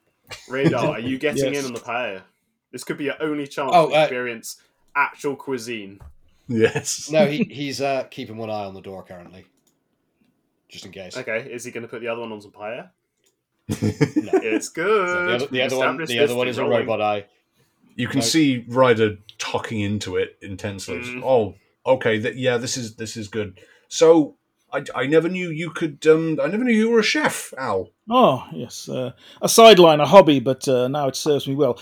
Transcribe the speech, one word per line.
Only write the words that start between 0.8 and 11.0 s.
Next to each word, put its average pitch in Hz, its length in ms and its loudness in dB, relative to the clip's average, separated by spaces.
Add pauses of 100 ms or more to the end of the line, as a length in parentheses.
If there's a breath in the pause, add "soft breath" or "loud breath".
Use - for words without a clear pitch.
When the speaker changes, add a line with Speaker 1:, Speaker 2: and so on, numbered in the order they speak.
Speaker 1:
are 110 80 -8
you 131 180 -6
Speaker 2:
<laughs> - 20 -12
Speaker 1:
getting 135 340 -2
Speaker 2:
Yes. 143 100 -4
Speaker 1:
in - 20 -6
on 123 80 -8
the 113 80 -10
paella? 113 400 -8 (500)
This 127 120 -14
could 151 160 -8
be 147 60 -6
your 135 140 -4
only 151 280 -6
chance 139 260 -6
Speaker 3:
Oh, 160 160 4
Speaker 1:
to 139 60 -2
Speaker 3:
uh, 156 80 6
Speaker 1:
experience 123 580 -6 (340)
actual 143 400 -2
cuisine. 113 640 -10 (480)
Speaker 4:
Yes. - 640 -2
Speaker 3:
No, 156 160 4
he, 151 200 -2
he's, 135 360 -10
uh, 139 300 -4
keeping 113 260 -14
one 110 140 -8
eye 104 140 -6
on 95 100 -14
the 95 60 -16
door 95 220 -14
currently. 90 440 -20 (1200)
Just - 180 -20
in 95 60 -18
case. 92 260 -14